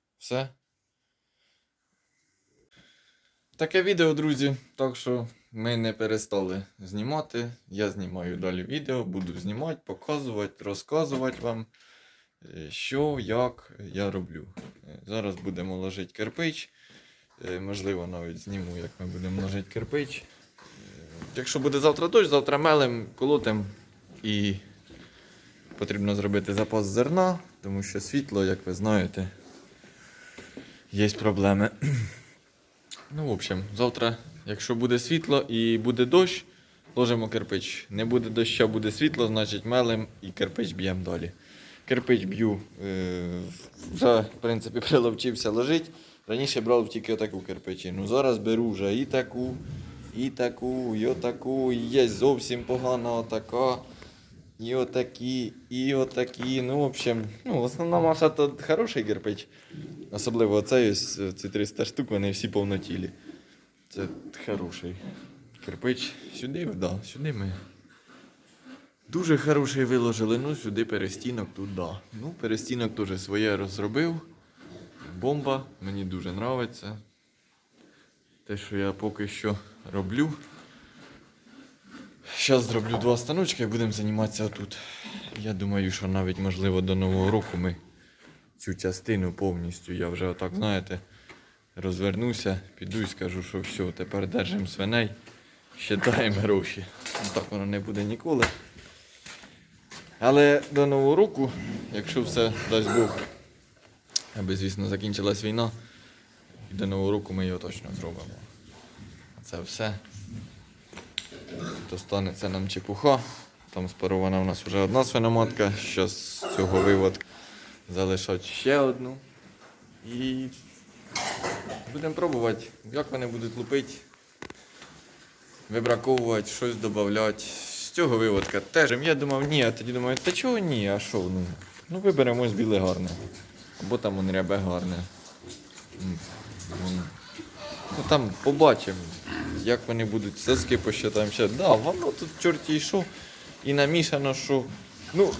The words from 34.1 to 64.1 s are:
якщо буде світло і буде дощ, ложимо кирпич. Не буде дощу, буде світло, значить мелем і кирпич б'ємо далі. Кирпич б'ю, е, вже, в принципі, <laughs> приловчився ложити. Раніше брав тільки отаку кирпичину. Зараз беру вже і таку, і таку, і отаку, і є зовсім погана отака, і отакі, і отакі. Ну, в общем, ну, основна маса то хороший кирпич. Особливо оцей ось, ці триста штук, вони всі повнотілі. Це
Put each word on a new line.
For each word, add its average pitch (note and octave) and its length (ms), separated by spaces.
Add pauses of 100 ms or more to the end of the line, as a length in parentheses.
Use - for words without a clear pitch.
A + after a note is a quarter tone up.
якщо G#2+ 300
буде A#2+ 240
світло C#3+ 500
і A2+ 280
буде A#2+ 280
дощ, F3 400 (500)
ложимо A#2 320
кирпич. G2+ 640
Не G#2 160
буде A2+ 240
дощу, A2+ 380
буде A2 240
світло, C#3+ 360
значить G#2+ 380
мелем A#2 420 (140)
і G2 80
кирпич - 420
б'ємо F#2 320
далі. F2 280 (560)
Кирпич B2 360
б'ю, G2+ 360 (260)
е, F2+ 560 (520)
вже, A#2 280
в - 200
принципі, A2+ 380
<laughs> - 100
приловчився A#2 600
ложити. C#3 400 (380)
Раніше B2 340
брав A2+ 280
тільки A2+ 240
отаку G#2 260
кирпичину. F#2 680
Зараз B2+ 300
беру A2+ 320
вже G2 260
і C3+ 100
таку, B2+ 500 (600)
і B2+ 120
таку, B2+ 640
і A2 100
отаку, B2+ 680
і A#2+ 40
є A#2+ 300
зовсім A#2+ 560
погана B2+ 500
отака, A#2 640 (800)
і A#2 160
отакі, B2+ 760 (160)
і C3 240
отакі. B2+ 680
Ну, C3 180
в - 20
общем, A#2+ 420 (220)
ну, F#3+ 160
основна E3+ 380
маса D#3+ 300
то C#3+ 280 (100)
хороший D#3+ 360
кирпич. G#2 440 (640)
Особливо A2 440
оцей A2 360
ось, - 280 (160)
ці - 140
триста G#2 360
штук, - 260
вони G2+ 200
всі G2 160
повнотілі. F#2+ 640 (800)
Це - 180 (380)